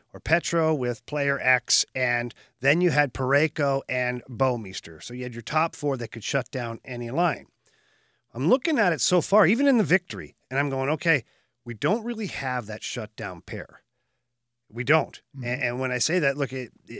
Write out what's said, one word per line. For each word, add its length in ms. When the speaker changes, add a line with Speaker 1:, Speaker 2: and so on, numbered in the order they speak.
Speaker 1:
or 60
Petro 540
with 320
player 340
X, 540
and 400
then 200
you 80
had 240
Parayko 720
and 400
Bouwmeester. 760
So 100
you 100
had 120
your 80
top 320
four 220
that 140
could 120
shut 260
down 340
any 280
line. 340
I'm 160
looking 300
at 140
it 80
so 200
far, 240
even 220
in 100
the 60
victory, 520
and 100
I'm 100
going, 220
"Okay, 340
we 80
don't 320
really 220
have 400
that 160
shutdown 580
pair." 400
We 120
don't. 360
Speaker 2:
Mm-hmm. 120
Speaker 1:
And, 160
and 160
when 120
I 60
say 220
that, 180
look, 160
at, 160